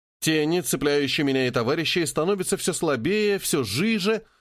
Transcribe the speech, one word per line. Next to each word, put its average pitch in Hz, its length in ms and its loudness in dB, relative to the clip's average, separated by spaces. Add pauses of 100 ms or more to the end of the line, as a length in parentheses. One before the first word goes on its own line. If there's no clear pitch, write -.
(200)
Тени, 160 400 2
цепляющие 143 640 0
меня 135 220 2
и 123 40 0
товарищей, 151 540 0
становятся 180 540 -2
всё 180 160 -2
слабее, 185 640 0
всё 147 260 -2
жиже, 202 640 0 (140)